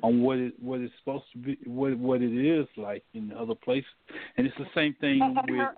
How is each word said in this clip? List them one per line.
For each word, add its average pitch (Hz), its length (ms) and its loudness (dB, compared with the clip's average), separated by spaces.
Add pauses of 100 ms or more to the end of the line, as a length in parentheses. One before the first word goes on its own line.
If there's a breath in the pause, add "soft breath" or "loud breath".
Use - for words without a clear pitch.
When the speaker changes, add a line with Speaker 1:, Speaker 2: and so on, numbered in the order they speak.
Speaker 1:
on 120 200 6
what 131 160 4
it, 123 240 -2
what 127 180 -6
it's 120 200 -8
supposed 139 320 -6
to 120 60 -14
be, 135 260 -6
what, 127 340 -2
what 127 240 2
it 117 100 0
is 143 440 2
like 104 260 -6 (100)
in 107 200 -8
other 113 240 -4
places. 131 340 -2 (460 loud breath)
And 127 100 2
it's 131 100 -4
the 139 160 -8
same 151 280 2
thing 139 200 4
Speaker 2:
And, 131 180 4
and 254 120 0
Speaker 1:
with, 127 80 0
Speaker 2:
her 269 200 0